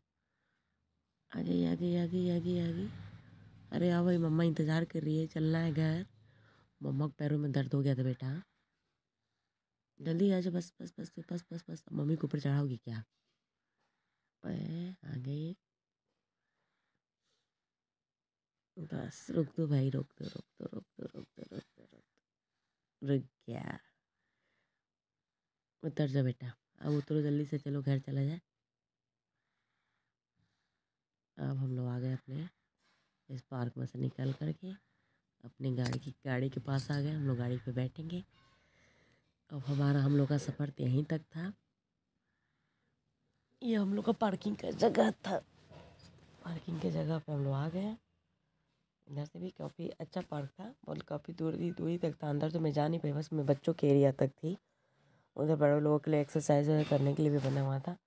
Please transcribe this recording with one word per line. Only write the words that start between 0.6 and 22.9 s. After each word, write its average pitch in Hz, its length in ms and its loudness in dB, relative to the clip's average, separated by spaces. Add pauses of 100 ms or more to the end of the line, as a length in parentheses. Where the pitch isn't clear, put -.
आ - 60 -2
गई, - 240 2
आ 170 100 2
गई, 175 200 0
आ 175 100 0
गई, 180 240 0
आ 175 100 2
गई, 175 200 0
आ 170 120 0
गई। 185 180 -4 (800)
अरे 175 180 2
आओ 175 160 4
भाई, 180 120 4
मम्मा 165 260 4
इंतज़ार 160 420 2
कर 160 180 -4
रही 156 160 2
है, 160 80 0
चलना 160 320 2
है 165 140 0
घर। 160 340 0 (720)
मम्मा 139 260 0
के 135 60 -8
पैरों 151 240 0
में 147 140 0
दर्द 131 220 0
हो 139 80 4
गया 139 140 4
था 127 80 2
बेटा। 131 400 -4 (1600)
जल्दी 170 300 4
आ 185 80 4
जाओ, 175 140 0
बस, 175 280 -4
बस, - 180 -12
बस, 175 200 -10
बस, 170 320 -8
बस, 170 180 -10
बस। 160 220 -12
मम्मी 156 240 0
के 156 100 -2
ऊपर 147 140 -2
चढ़ाओगी 139 380 0
क्या? 113 260 -8 (1400)
ओए, 175 580 -6
आ 151 120 -10
गई। 147 400 -6 (3250)
बस, - 500 -10
रुक 165 180 2 (100)
दो 160 100 2
भाई, 135 220 4
रुक 135 300 -4
दो, - 60 -8
रुक - 200 -12 (160)
दो, - 120 -8
रुक - 120 -12 (140)
दो, - 40 -12
रुक - 240 -14
दो, - 280 -18
रुक - 80 -12
दो, - 200 -20
रुक 53 200 -20 (1000)